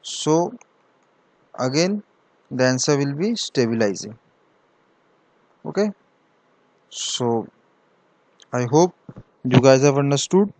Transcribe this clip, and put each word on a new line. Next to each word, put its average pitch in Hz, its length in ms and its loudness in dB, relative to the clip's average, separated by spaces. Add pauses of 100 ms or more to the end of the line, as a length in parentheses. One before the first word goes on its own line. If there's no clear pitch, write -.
So 170 520 -2 (1040)
again 170 440 -2 (460)
the 127 160 -2
answer 127 320 0
will 139 160 -2
be 196 220 -4
stabilizing. 113 800 -4 (1500)
Okay, 196 260 -4 (960)
so 117 580 -6 (1040)
I 123 200 -2
hope 175 240 2 (480)
you 127 180 4
guys 131 220 6
have 139 140 4
understood. 143 640 0